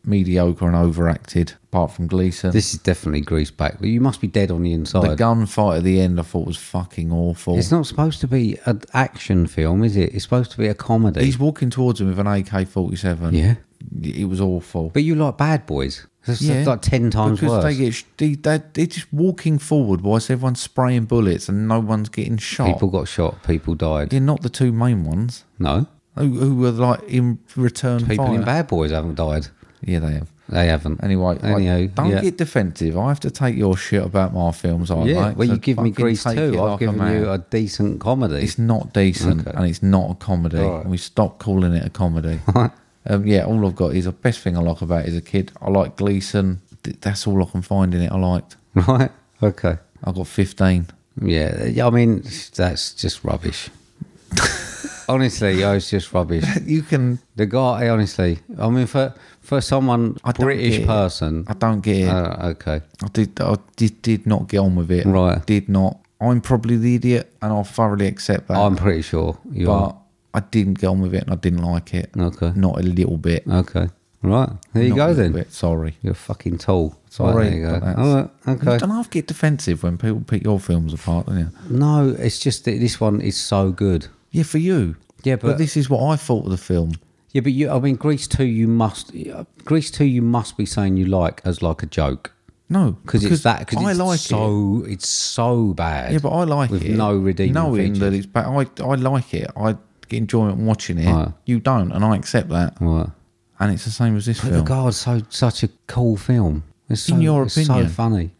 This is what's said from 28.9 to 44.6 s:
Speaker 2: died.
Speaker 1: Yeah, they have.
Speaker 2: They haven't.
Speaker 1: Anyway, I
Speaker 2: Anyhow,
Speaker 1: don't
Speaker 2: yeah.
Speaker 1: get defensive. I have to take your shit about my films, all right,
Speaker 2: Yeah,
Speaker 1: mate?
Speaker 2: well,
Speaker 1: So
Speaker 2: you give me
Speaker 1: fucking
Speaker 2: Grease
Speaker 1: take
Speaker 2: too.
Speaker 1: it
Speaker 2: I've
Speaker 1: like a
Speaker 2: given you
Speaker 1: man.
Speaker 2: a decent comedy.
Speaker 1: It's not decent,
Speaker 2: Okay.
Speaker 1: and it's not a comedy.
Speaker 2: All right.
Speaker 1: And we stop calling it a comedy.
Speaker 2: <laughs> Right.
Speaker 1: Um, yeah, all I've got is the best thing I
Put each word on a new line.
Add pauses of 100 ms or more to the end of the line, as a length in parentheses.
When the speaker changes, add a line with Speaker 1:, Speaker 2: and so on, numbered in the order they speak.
Speaker 2:
died. (340)
Speaker 1:
Yeah,
they
have. (220)
Speaker 2:
They
haven't.
Speaker 1:
Anyway,
I
Speaker 2:
Anyhow,
Speaker 1:
don't
Speaker 2:
yeah.
Speaker 1:
get
defensive.
I
have
to
take
your
shit
about
my
films,
all
right,
Speaker 2:
Yeah,
Speaker 1:
mate?
Speaker 2:
well,
Speaker 1:
So
Speaker 2:
you
give
me
Speaker 1:
fucking
Speaker 2:
Grease
Speaker 1:
take
Speaker 2:
too.
Speaker 1:
it
Speaker 2:
I've
Speaker 1:
like
a
Speaker 2:
given
you
Speaker 1:
man.
Speaker 2:
a
decent
comedy.
Speaker 1:
It's
not
decent,
Speaker 2:
Okay.
Speaker 1:
and
it's
not
a
comedy.
Speaker 2:
All
right.
Speaker 1:
And
we
stop
calling
it
a
comedy.
Speaker 2:
<laughs>
Right. (360)
Speaker 1:
Um,
yeah,
all
I've
got
is
the
best
thing
I